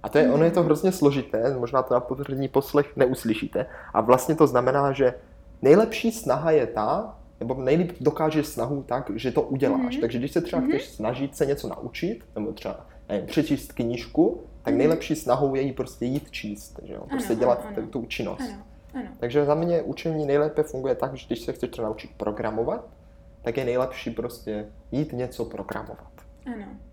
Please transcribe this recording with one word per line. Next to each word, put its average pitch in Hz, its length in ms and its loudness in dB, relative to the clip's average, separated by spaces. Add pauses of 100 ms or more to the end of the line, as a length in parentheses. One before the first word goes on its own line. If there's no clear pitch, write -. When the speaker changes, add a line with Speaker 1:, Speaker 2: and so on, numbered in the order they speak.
Speaker 1:
A - 60 -6
to - 80 4
je, 156 80 8
Speaker 2:
Mhm. 127 80 4
Speaker 1:
ono 151 100 6
je 170 80 6
to 180 120 4
hrozně 180 280 4
složité, 135 640 2
možná 127 260 0
to - 100 0
na 123 60 6
první 135 480 -4
poslech - 500 2
neuslyšíte. 127 680 0 (280)
A 117 80 4
vlastně 127 340 4
to 156 120 8
znamená, 131 440 4
že 127 220 4 (480)
nejlepší 220 500 6
snaha 151 400 0
je 135 160 4
ta, 143 500 -2 (220)
nebo 120 140 -4
nejlíp 147 380 2 (100)
dokážeš 151 460 0
snahu 135 360 -4
tak, 127 320 -4
že 120 160 -2
to 147 100 2
uděláš. 135 540 0
Speaker 2:
Mhm. 285 60 -2
Speaker 1:
Takže 117 180 -2
když 131 120 -4
se 170 100 0
třeba 170 200 -2
Speaker 2:
Mhm. 262 80 0
Speaker 1:
chceš 440 200 0
snažit 127 460 -6
se 147 100 2
něco 139 220 -2
naučit, - 560 -6 (120)
nebo 104 160 -4
třeba, - 340 -10 (240)
nevím, 98 180 -2
přečíst - 460 -2
knížku, 120 680 0 (200)
tak - 120 -2
Speaker 2:
Mhm. - 40 2
Speaker 1:
nejlepší 160 380 2
snahou 139 400 2
je 135 60 0
jí 139 120 -2
prostě 123 320 -6
jít 135 260 -4
číst, - 520 -12
že - 100 -14
jo? - 60 -12
Speaker 2:
Ano, - 100 -14
Speaker 1:
Prostě - 240 -2
Speaker 2:
ano, 113 60 -2
Speaker 1:
dělat 120 280 2
Speaker 2:
ano. 101 80 -10
Speaker 1:
tu, 113 120 -6 (140)
tu 120 40 -6
činnost. - 360 -6
Speaker 2:
Ano, 208 220 -10 (300)
ano. 254 140 -8 (120)
Speaker 1:
Takže 131 260 2
za 147 100 4
mě 170 260 0
učení 156 440 -4
nejlépe 151 380 2
funguje 131 320 -2
tak, 131 220 -4
že - 100 -16
když 117 120 -4
se 127 140 -6
chceš 120 160 -6
třeba 110 180 -6
naučit - 300 -8
programovat, 113 680 -2 (540)
tak 117 160 -2
je 131 80 -2
nejlepší 127 460 -2
prostě 107 540 -8 (260)
jít 147 220 -2
něco 120 320 -6
programovat. - 680 -10 (340)
Speaker 2:
Ano. 220 200 -10 (280)